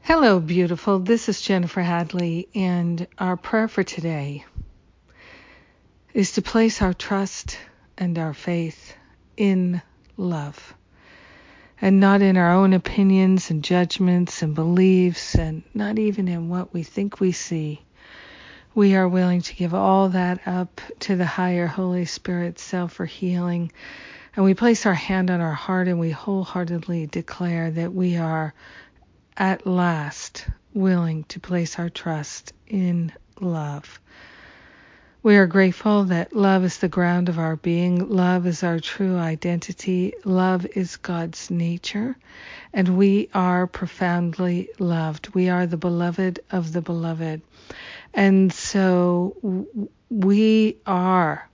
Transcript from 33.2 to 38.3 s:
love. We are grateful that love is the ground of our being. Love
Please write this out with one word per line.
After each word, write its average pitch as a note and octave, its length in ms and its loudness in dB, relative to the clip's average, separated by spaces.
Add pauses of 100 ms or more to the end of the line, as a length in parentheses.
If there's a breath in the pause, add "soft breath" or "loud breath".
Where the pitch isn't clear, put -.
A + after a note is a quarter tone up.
love. D3+ 600 -6 (1200 loud breath)
We G#3 100 6
are F#3+ 140 8
grateful G3 560 2
that F3+ 320 -2
love G3 260 4
is F3+ 160 -2
the F#3+ 80 -2
ground F3 420 0
of E3 80 -2
our D#3+ 200 -2
being. F3 540 0
Love F3+ 360 2